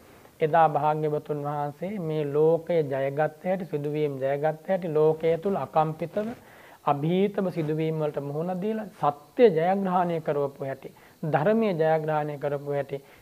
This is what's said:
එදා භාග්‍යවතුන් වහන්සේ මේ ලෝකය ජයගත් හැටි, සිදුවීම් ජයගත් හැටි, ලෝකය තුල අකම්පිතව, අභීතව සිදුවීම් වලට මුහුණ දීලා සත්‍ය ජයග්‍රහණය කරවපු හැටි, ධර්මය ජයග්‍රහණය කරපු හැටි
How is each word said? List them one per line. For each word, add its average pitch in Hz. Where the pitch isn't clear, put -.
එදා 160
භාග්‍යවතුන් 151
වහන්සේ 147
මේ 156
ලෝකය 160
ජයගත් 139
හැටි, 185
සිදුවීම් 151
ජයගත් 143
හැටි, 180
ලෝකය 160
තුල 196
අකම්පිතව, 160
අභීතව 180
සිදුවීම් 160
වලට 151
මුහුණ 151
දීලා 214
සත්‍ය -
ජයග්‍රහණය 180
කරවපු 143
හැටි, 135
ධර්මය 180
ජයග්‍රහණය 156
කරපු 143
හැටි 139